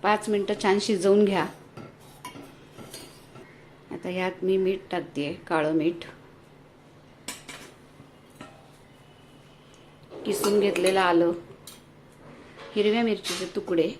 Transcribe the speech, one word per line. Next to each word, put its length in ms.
पाच 260
मिनिटं 320
छान 200
शिजवून 440
घ्या. 180
आता 180
ह्यात 340
मी 140
मीठ 220
टाकतेय, 420
काळं 260
मीठ, 320
किसून 340
घेतलेलं 400
आलं, 320
हिरव्या 280
मिरचीचे 420
तुकडे 440